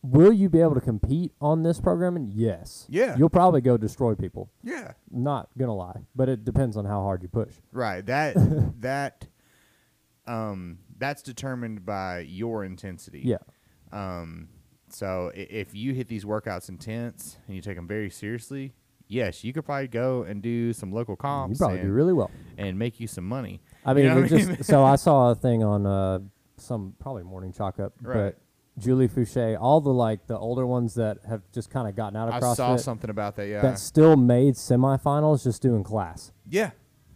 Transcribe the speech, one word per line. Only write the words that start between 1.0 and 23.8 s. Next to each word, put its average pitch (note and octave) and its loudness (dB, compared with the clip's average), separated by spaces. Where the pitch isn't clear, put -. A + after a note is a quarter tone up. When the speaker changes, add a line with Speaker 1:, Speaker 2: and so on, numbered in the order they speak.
Speaker 1:
on D#3+ 2
this E3 2
programming? F3 0
Yes. G#2+ -4
Speaker 2:
Yeah. F3+ 0
Speaker 1:
You'll D#3 6
probably F3 6
go B2 4
destroy A2 -2
people. F#2+ -8
Speaker 2:
Yeah. A#3+ -10
Speaker 1:
Not C3 -4
gonna B2 -2
lie, F2+ -10
but C3 0
it A2 -4
depends A2 0
on G#2 -4
how G2+ -2
hard F#2 -4
you F2+ -14
push. - -4
Speaker 2:
Right. G2+ -6
That, C#3 -2
Speaker 1:
<laughs> D3+ 2
Speaker 2:
that, C3+ -6
um, G2 -8
that's C#3+ -6
determined A#2+ -10
by F#2 -6
your G2 -8
intensity. F#2 -14
Speaker 1:
Yeah. A#2 0
Speaker 2:
Um, E2+ -12
so F#2 -6
i-, F2+ -16
if G2+ -10
you A#2+ -6
hit B2+ -8
these G#2 -10
workouts G#2 -6
intense A2 -12
and F#2+ -12
you F2 -12
take G2 -10
'em E2+ -12
very G#2 -6
seriously, B2 -10
yes, G2 -4
you A#2+ -6
could D3+ -8
probably C#3 -6
go B2 -2
and G2+ -8
do A#2 -2
some F#2+ -8
local A2+ -6
Speaker 1:
You F2+ -8
Speaker 2:
comps C#3 -6
Speaker 1:
probably G#2 0
do F2+ -4
Speaker 2:
and, G2 0
Speaker 1:
really D#3+ 4
well. A#2+ 0
Speaker 2:
and G2 -6
make A#2 -4
you A2+ -8
some F2+ -10
money. G2+ -8